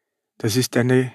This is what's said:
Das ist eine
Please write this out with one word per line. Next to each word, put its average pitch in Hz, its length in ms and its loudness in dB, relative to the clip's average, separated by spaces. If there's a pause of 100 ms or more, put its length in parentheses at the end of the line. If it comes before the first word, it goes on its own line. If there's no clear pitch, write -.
(380)
Das 110 180 -4
ist 127 200 -2
eine 127 400 0